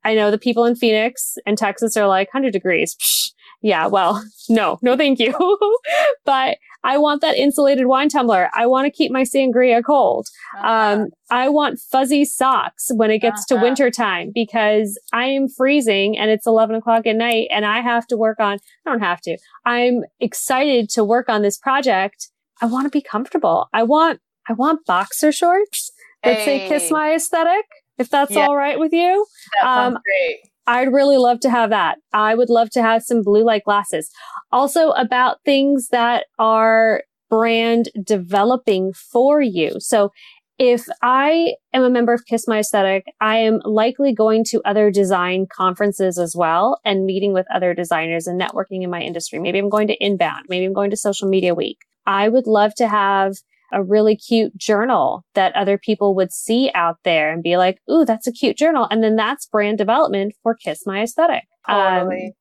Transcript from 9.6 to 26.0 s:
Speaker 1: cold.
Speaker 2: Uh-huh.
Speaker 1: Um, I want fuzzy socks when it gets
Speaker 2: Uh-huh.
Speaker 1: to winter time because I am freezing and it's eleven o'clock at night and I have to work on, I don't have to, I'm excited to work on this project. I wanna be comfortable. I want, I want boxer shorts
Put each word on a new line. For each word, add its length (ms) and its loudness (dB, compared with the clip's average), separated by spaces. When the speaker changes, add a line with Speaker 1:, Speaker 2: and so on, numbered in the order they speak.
Speaker 1:
cold. 440 2
Speaker 2:
Uh-huh. 100 -2
Speaker 1:
Um, 40 -4
I 180 0
want 320 0
fuzzy 460 0
socks 680 -2
when 160 2
it 100 2
gets 300 -2
Speaker 2:
Uh-huh. 100 2
Speaker 1:
to 60 4
winter 240 2
time 440 -4
because 680 0
I 140 -2
am 220 -2
freezing 680 0
and 120 0
it's 160 0
eleven 300 2
o'clock 300 0
at 100 0
night 340 0
and 140 -2
I 160 -2
have 280 -2
to 100 -2
work 220 -2
on, 180 0
I 40 -6
don't 100 -2
have 220 -4
to, 160 -8
I'm 380 0
excited 680 -2
to 140 0
work 260 0
on 120 0
this 160 0
project. 720 -2
I 60 -2
wanna 240 -2
be 120 -2
comfortable. 680 -2
I 120 0
want, 360 2
I 40 -4
want 340 -2
boxer 460 0
shorts 580 0